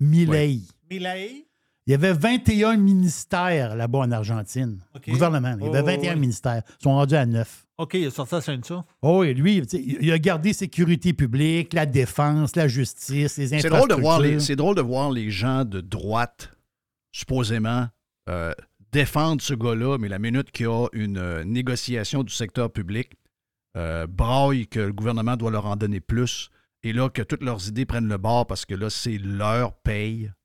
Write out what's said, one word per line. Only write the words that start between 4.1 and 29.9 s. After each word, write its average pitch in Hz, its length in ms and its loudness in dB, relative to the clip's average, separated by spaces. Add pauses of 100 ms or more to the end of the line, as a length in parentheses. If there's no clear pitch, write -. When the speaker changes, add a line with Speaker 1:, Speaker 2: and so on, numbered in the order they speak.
Speaker 1:
Argentine. 110 720 -4 (140)
Speaker 3:
Ok. - 160 -12
Speaker 1:
Gouvernement, 127 500 2
il 107 60 -4
y - 20 -2
avait 131 140 2
Speaker 3:
Oh, - 20 0
Speaker 1:
vingt 180 180 0
et 175 60 0
un 170 60 -2
Speaker 3:
ouais. 160 40 0
Speaker 1:
ministères. 120 440 0 (180)
Ils - 20 -12
sont 135 120 4
rendus 143 200 4
à 135 120 4
neuf. 113 400 -2 (100)
Speaker 3:
OK, 160 160 -6
il 185 140 0
a 131 40 -4
sorti 139 260 -6
la 160 40 -2
chaîne 131 240 -6
ça. 175 220 -8 (160)
Speaker 1:
Oh, 175 200 6
et 139 120 2
lui, 180 260 4
tu 120 160 -2
sais, 131 80 -4
il, - 160 -4
il 160 100 4
a 165 80 4
gardé 170 360 2
sécurité 175 580 2
publique, 156 640 0
la 156 100 2
défense, 147 720 2
la 160 120 4
justice, 135 680 -2
les 139 120 -2 (120)
Speaker 2:
C'est 160 80 0
drôle 233 220 6
de 185 60 2
voir 156 220 4
les, 143 100 4
Speaker 1:
infrastructures. 151 180 2
Speaker 2:
c'est 143 100 -2
drôle 180 200 2
de 165 40 2
voir 131 300 0
les 113 200 -2
gens 127 360 0
de 98 160 -6
droite, 104 760 -4 (560)
supposément, 117 760 0 (400)
euh, 85 240 -4 (400)
défendre 147 500 2
ce - 120 -4
gars-là, 120 440 0
mais 104 100 -4
la 98 100 -6
minute 117 340 -2
qu'il 120 120 -4
y 113 40 0
a 113 260 0
une, 101 240 -4
euh, 85 260 -4
négociation 123 800 -2
du 110 100 -8
secteur 117 400 -4
public, 104 400 -6 (640)
euh, 82 300 -4
braille 123 600 2
que 113 120 -4
le 101 120 -2
gouvernement 113 440 -2
doit 113 140 -2
leur 104 160 -2
en 101 100 -2
donner 101 240 -2
plus, - 480 -2 (340)
et 110 100 -4
là, 127 180 0
que 120 120 -4
toutes - 200 -6
leurs 107 260 -6
idées 113 180 -2
prennent 117 220 -2
le 104 100 -2
bord 113 280 2
parce - 180 -6
que 98 100 -8
là, 101 140 -4
c'est 110 300 -4
leur 104 560 -2
paye. 107 560 -4 (140)